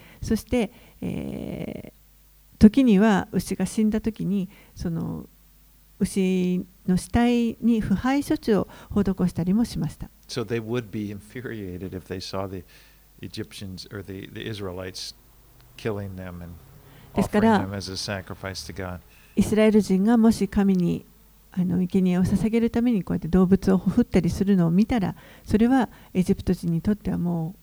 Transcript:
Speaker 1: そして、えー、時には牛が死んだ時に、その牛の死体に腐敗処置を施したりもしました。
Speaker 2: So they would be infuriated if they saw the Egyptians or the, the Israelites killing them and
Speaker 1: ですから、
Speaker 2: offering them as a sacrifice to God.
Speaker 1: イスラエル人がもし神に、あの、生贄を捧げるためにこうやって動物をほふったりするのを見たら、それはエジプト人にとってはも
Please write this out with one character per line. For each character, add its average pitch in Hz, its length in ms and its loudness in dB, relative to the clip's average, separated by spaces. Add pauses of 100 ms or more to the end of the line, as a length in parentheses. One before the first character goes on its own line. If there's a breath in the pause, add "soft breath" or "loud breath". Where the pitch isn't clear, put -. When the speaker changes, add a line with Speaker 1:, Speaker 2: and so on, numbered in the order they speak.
(240 loud breath)
Speaker 1:
そ 220 120 -2
し - 80 -4
て、 247 280 -2 (300 soft breath)
え - 920 -10 (640)
ー、 - 40 -10
時 220 220 8
に 220 160 6
は 202 320 4
牛 190 240 -4
が 185 100 -2
死 214 180 -2
ん 214 60 2
だ 214 120 -2
時 214 240 -6
に、 196 240 -2 (240 soft breath)
そ - 160 -8
の 165 380 -6 (720)
牛 185 640 0 (220)
の 185 100 4
死 - 120 -8
体 240 520 2
に 226 180 2
腐 202 160 0
敗 277 280 0
処 311 120 -2
置 240 180 0
を 185 140 2 (260 loud breath)
施 190 360 0
し - 40 -4
た 165 100 -4
り 180 100 0
も 226 120 2
し - 140 -6
ま 156 100 -4
し - 60 -12
た。 - 140 -16 (180)
Speaker 2:
So 120 160 -6
they 117 180 -4
would 113 300 -6
be 104 220 -6
infuriated 98 800 -10
if 92 160 -10
they 95 120 -8
saw 95 300 -8
the 92 140 -10 (580 soft breath)
Egyptians 95 720 -12
or 98 100 -12
the, 98 300 -14
the 107 80 -14
Israelites 95 720 -10 (640)
killing 101 380 -8
them 90 280 -12
and 85 60 -14 (640 loud breath)
Speaker 1:
で 196 100 0
す - 60 -4
か 214 100 2
ら、 220 220 4
Speaker 2:
offering 98 80 -6
them 101 60 -8
as 92 140 -8
a 95 60 -8
sacrifice 95 720 -8
to 90 60 -14
God. 90 240 -8 (360 soft breath)
Speaker 1:
イ 208 80 4
ス - 120 -2
ラ 214 100 6
エ 220 60 6
ル 214 80 6
人 190 240 2
が 233 140 4
も 226 140 6
し 202 160 0
神 196 280 2
に、 170 300 -2 (460)
あ 180 120 0
の、 180 180 0
生 185 200 0
贄 180 160 4
を 185 60 2
捧 214 260 0
げ 226 100 0
る 233 100 2
た 233 120 -2
め 247 100 2
に 190 120 0
こ - 100 -6
う - 20 0
や 170 40 -4
っ - 20 -10
て 156 80 -8
動 185 160 6
物 190 260 4
を 185 60 6
ほ 185 120 -2
ふ 240 120 4
っ - 40 0
た - 140 0
り 165 100 2
す - 140 0
る 196 140 4
の 170 100 4
を 165 40 0
見 196 140 4
た 247 140 0
ら、 170 160 -2 (300 loud breath)
そ 220 120 2
れ 226 100 4
は 254 220 2 (240 loud breath)
エ 180 100 2
ジ 190 120 0
プ - 80 -6
ト 185 100 0
人 170 180 -4
に 165 100 0
と 208 100 0
っ 208 60 -2
て - 140 -8
は 175 60 -4
も 170 460 -4